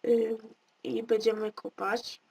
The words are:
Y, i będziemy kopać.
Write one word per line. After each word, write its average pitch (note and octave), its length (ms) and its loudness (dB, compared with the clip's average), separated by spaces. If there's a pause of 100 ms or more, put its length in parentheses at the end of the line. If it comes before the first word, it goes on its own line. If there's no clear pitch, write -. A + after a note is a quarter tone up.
Y, A3+ 320 4 (460)
i A3+ 200 -4
będziemy A3 500 0
kopać. - 760 -6